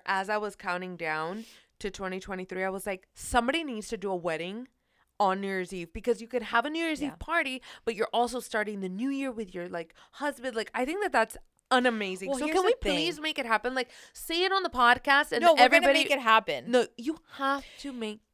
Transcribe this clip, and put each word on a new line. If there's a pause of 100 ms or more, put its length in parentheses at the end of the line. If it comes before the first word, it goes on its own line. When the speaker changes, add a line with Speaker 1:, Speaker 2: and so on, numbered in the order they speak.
Speaker 1:
as
I
was
counting
down (340)
to
twenty
twenty-three,
I
was
like,
"Somebody
needs
to
do
a
wedding (520)
on
New
Year's
Eve,"
because
you
could
have
a
New
Year's
Speaker 2:
Yeah.
Speaker 1:
Eve
party, (240)
but
you're
also
starting
the
new
year
with
your,
like, (200)
husband.
Like,
I
think
that
that's (460)
unamazing.
Speaker 2:
Well,
Speaker 1:
So
Speaker 2:
here's
Speaker 1:
can
Speaker 2:
the
Speaker 1:
we
please
Speaker 2:
thing.
Speaker 1:
make
it
happen?
Like, (240)
say
it
on
the
podcast
and
Speaker 2:
No,
we're
gonna
Speaker 1:
everybody (100)
Speaker 2:
make
it
happen.
Speaker 1:
No, (100)
you (160)
have (140)
to
make (120)